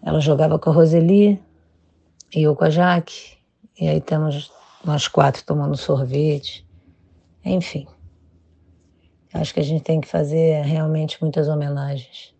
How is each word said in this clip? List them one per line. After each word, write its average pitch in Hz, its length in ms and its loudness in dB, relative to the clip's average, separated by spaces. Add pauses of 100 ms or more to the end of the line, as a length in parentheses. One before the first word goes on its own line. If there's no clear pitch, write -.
Ela 160 160 0
jogava 151 400 2
com 165 100 -2
a 156 40 4
Roseli 170 680 4 (880)
e 160 120 0
eu 151 120 2
com - 80 -2
a 160 60 4
Jaque. 175 720 -2 (420)
E 165 60 -2
aí 156 120 0
temos 156 520 -4 (340)
nós 151 220 -2
quatro - 360 0
tomando 147 320 -4
sorvete. 139 880 -4 (800)
Enfim. 175 440 -4 (1500)
Acho 160 180 -6
que - 80 -4
a 160 40 0
gente 151 180 -2
tem 160 180 -2
que - 80 -8
fazer 156 540 0
realmente 156 580 -2
muitas 151 280 -2
homenagens. 143 920 -6